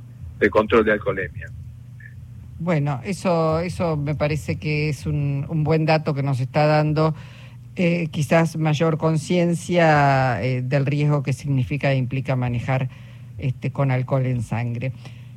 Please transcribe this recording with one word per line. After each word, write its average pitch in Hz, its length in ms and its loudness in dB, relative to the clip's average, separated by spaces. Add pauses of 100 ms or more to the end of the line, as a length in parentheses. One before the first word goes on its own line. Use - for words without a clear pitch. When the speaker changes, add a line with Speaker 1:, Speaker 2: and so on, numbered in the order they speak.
(400)
Speaker 1:
de 110 120 4
control 110 340 4
de 107 60 4
alcoholemia. 95 560 -4 (1120)
Speaker 2:
Bueno, 147 440 0
eso, 165 580 0
eso 170 360 -2
me 147 160 -2
parece 151 460 -2
que 151 300 -2
es 143 180 -6
un, 143 420 -2
un 160 140 0
buen 160 240 2
dato 156 260 2
que 139 100 -2
nos 135 160 0
está 151 280 2
dando, 151 480 2 (600)
eh, 170 360 0
quizás 165 460 2
mayor 156 400 2
conciencia, 160 1500 4
eh, 127 180 0
del 135 240 2
riesgo 147 380 2
que 139 100 -2
significa 139 580 0
e 135 40 2
implica 127 400 -2
manejar, 127 540 -2 (480)
este, 127 340 -4
con 139 180 0
alcohol 127 360 0
en 123 180 -2
sangre. 120 480 -4 (460)